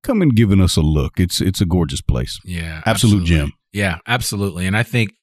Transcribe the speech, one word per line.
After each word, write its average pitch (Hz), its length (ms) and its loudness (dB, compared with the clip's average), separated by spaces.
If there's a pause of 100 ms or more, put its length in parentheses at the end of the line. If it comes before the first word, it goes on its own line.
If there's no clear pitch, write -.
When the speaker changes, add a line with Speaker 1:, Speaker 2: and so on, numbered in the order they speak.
Speaker 1:
coming 196 280 2
giving 104 300 4
us 90 160 2
a 80 60 2
look. 76 360 0
It's, 90 220 -2
it's 92 200 -2
a 101 60 2
gorgeous 80 360 -2
place. - 420 -4
Speaker 2:
Yeah, 82 400 -10
Speaker 1:
Absolute 104 380 2
Speaker 2:
absolutely. 85 60 -2
Speaker 1:
gem. 76 240 2 (200)
Speaker 2:
Yeah, 98 340 -4
absolutely. 98 600 -4
And 95 100 -2
I 113 60 0
think 113 280 -2 (120)